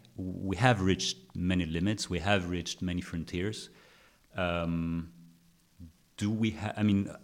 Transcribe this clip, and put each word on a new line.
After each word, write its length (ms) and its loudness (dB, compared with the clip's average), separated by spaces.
we 400 -4
have 240 6
reached 380 2
many 320 2
limits, 440 0
we 100 0
have 300 2
reached 320 -4
many 200 -2
frontiers. 680 -6
Um, 760 -2
do 140 0
we 220 2
ha-, 240 -4
I 60 0
mean, 280 4